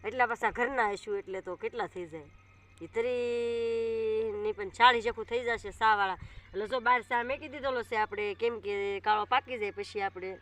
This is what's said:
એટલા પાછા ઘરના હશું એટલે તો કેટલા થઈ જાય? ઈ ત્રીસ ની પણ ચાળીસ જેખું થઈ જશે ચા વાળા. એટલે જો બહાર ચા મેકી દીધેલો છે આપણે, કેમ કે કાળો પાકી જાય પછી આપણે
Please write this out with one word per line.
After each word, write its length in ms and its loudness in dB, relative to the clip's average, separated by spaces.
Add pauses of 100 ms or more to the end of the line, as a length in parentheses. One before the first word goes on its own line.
એટલા 240 2
પાછા 260 0
ઘરના 360 2
હશું 260 -6
એટલે 280 -8
તો 160 -6
કેટલા 300 -4
થઈ 200 -8
જાય? 160 -14 (540)
ઈ 120 -14
ત્રીસ 1400 0 (100)
ની 140 0
પણ 200 -8
ચાળીસ 300 8
જેખું 240 -4
થઈ 160 0
જશે 320 -2
ચા 200 6
વાળા. 200 0 (320)
એટલે 200 -4
જો 160 2
બહાર 220 6
ચા 200 2
મેકી 240 -6
દીધેલો 360 -2
છે 140 0
આપણે, 220 -2 (160)
કેમ 140 2 (100)
કે 80 -2 (320)
કાળો 280 4
પાકી 280 0
જાય 160 -4
પછી 300 -6
આપણે 240 -6 (100)